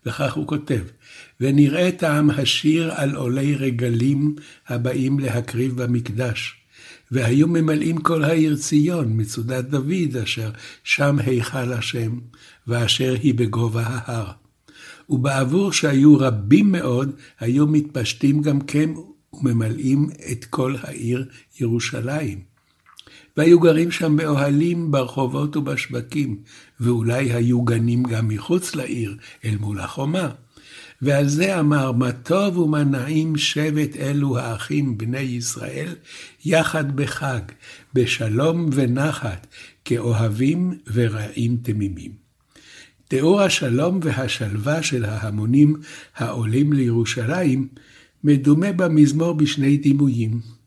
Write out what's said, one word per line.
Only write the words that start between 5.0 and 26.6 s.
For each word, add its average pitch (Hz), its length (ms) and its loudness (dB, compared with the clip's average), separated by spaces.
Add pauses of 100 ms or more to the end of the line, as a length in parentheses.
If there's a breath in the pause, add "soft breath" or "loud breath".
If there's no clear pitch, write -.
להקריב 123 640 -4
במקדש, 117 720 -4 (560 loud breath)
והיו 131 360 2
ממלאים 160 500 0
כל 156 260 0
העיר 156 320 2
ציון, 151 680 0
מצודת 120 440 -4
דוד, 143 580 -2
אשר 110 280 -6 (320 loud breath)
שם 143 360 0
היכל 123 540 -2
השם, 117 460 -4 (480 loud breath)
ואשר 120 540 0
היא 135 120 2
בגובה 113 540 0
ההר. 113 440 -8 (800 loud breath)
ובעבור 135 600 0
שהיו 143 460 6
רבים 135 540 4
מאוד, 135 400 0 (280 loud breath)
היו 131 280 2
מתפשטים 147 720 0
גם 143 200 0
כן 151 280 0 (440)
וממלאים 131 760 0 (220)
את - 140 -10
כל 131 360 -2
העיר 123 440 -4 (340 loud breath)
ירושלים. 120 960 -4 (840 loud breath)
והיו 165 220 8
גרים 165 320 4
שם 156 260 0
באוהלים, 156 720 0
ברחובות 139 680 -2
ובשווקים, 135 800 -6 (420 loud breath)